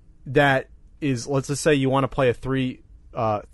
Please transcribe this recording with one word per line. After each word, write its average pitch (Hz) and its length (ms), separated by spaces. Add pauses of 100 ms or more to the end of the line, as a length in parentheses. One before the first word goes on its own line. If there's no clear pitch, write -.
(240)
that 139 440 (340)
is, 131 240
let's 139 220
just 143 140
say 156 120
you 135 160
wanna 135 180
play 127 220
a 110 40
three, 131 460 (320)
uh, 110 300 (120)